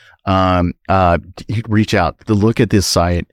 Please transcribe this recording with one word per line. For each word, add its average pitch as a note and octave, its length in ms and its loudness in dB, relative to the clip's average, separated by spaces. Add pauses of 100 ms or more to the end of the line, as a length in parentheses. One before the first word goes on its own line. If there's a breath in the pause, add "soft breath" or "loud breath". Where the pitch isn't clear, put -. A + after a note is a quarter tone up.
(240 soft breath)
um, F#2 480 0 (160)
uh, F2+ 300 2 (160)
t-, A2 340 -8
reach G#2+ 260 0
out, E2+ 320 -2
to A2 80 0
look G#2+ 260 0
at G#2+ 100 2
this G2+ 160 2
site F2 460 0